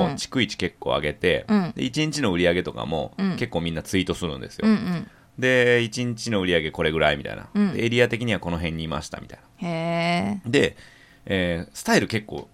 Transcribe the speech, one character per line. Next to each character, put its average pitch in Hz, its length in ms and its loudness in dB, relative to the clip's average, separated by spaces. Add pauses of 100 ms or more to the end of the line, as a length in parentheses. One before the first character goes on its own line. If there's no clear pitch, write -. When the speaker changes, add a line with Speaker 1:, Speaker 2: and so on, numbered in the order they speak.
Speaker 1:
う - 20 0
ん - 20 -4
う - 0 -
ん。 - 40 -4
Speaker 2:
逐 - 280 -2
一 - 140 -2
結 90 240 -2
構 - 100 -2
上 67 100 2
げ 76 140 -2
て、 85 340 2
Speaker 1:
う 214 60 4
ん。 190 220 2
Speaker 2:
で、 135 80 -2
一 147 200 -2
日 143 160 -2
の 98 120 2
売 87 60 2
り 87 80 4
上 87 80 4
げ 90 100 2
と 76 80 -6
か 58 120 -8
も、 73 320 -4
Speaker 1:
う 95 60 -6
ん。 185 140 0
Speaker 2:
結 - 160 -4
構 85 80 0
み 85 100 -2
ん 82 60 -4
な 80 60 -4
ツ - 140 -2
イ 92 40 4
ー 90 40 2
ト 90 100 -2
す 90 120 -6
る 69 100 -6
ん 64 40 -10
で - 100 -10
す - 80 -16
よ。 208 80 0
Speaker 1:
う 220 40 6
ん - 20 6
う 208 40 4
ん。 165 340 -4 (280)
Speaker 2:
で、 123 440 4
一 117 200 -4
日 120 280 -4
の 104 100 2
売 92 60 0
り 90 80 4
上 80 80 4
げ 78 80 -4
こ 85 120 -4
れ 78 80 2
ぐ 80 80 0
ら 76 140 4
い 73 60 -2
み 65 40 -8
た 53 120 -8
い - 20 -10
な。 - 160 -14
Speaker 1:
う 202 80 0
ん。 - 140 2
Speaker 2:
で、 104 100 0
エ 117 60 0
リ 120 120 4
ア 120 60 4
的 117 160 -4
に 113 80 0
は 90 80 0
こ 87 100 -6
の 85 60 0
辺 82 200 -4
に 80 80 -6
い 80 40 -6
ま 76 140 -4
し - 80 -14
た - 100 -10
み - 80 -16
た - 80 -18
い - 20 -20 (220)
な。 175 80 -6
Speaker 1:
へ 170 800 -2
ー。 117 40 -4
Speaker 2:
で、 127 260 2 (500)
え 87 400 -2
ー、 - 80 -20
ス - 80 -14
タ 226 140 2
イ 147 40 4
ル 101 80 2
結 107 180 -4
構 - 280 -10